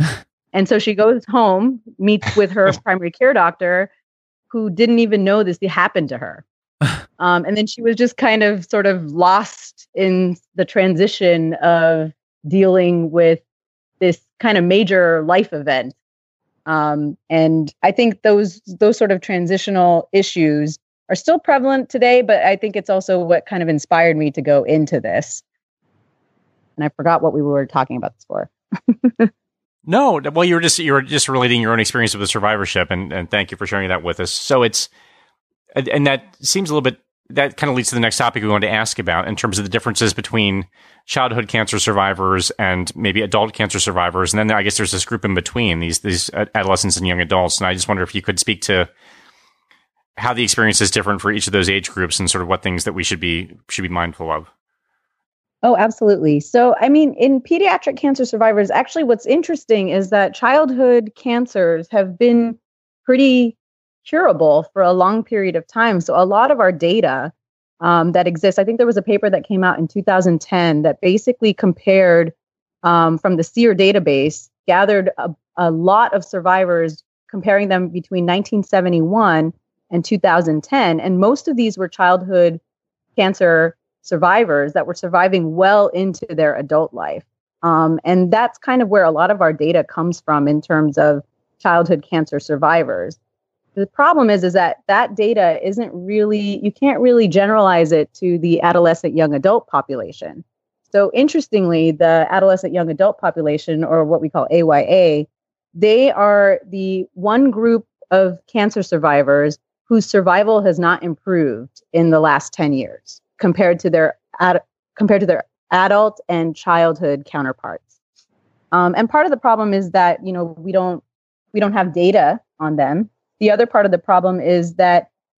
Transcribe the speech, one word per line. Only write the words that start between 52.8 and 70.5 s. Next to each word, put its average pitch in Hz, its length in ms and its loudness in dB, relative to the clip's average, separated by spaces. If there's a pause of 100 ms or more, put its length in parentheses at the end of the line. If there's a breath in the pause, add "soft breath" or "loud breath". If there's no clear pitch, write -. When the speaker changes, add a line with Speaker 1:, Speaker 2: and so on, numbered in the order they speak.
Speaker 1:
that 101 100 -6
we 87 100 -6
should 87 160 -6
be, 85 340 -6 (140)
should - 140 -8
be 92 60 -8
mindful 85 440 -6
of. 78 160 -8 (1120)
Speaker 2:
Oh, 233 160 2
absolutely. 202 600 2
So, 240 380 2
I 254 120 2
mean, 302 240 4
in 269 260 2
pediatric 339 560 -2
cancer 269 300 0
survivors, 214 440 0
actually 269 340 -2
what's 233 200 0
interesting 262 640 -2
is 190 220 -2
that 202 240 2
childhood 247 800 2
cancers 190 720 -2
have 190 280 -2
been 233 400 2 (440)
pretty 254 540 2 (500)
curable 170 680 2
for 196 80 0
a 180 100 4
long 190 320 0
period 190 320 -4
of 160 100 -6
time. 220 360 0
So - 120 -4
a 180 120 4
lot 214 240 2
of 269 100 2
our 185 100 4
data, 165 600 -2 (480)
um, 170 320 2
that 180 140 2
exists, 180 320 0
I 196 60 0
think 226 120 -2
there 240 100 2
was 220 120 0
a 196 40 -2
paper 202 280 0
that 185 180 -2
came 190 160 0
out 180 140 2
in 160 100 -4
two 202 140 -6
thousand 185 400 2
ten 165 400 0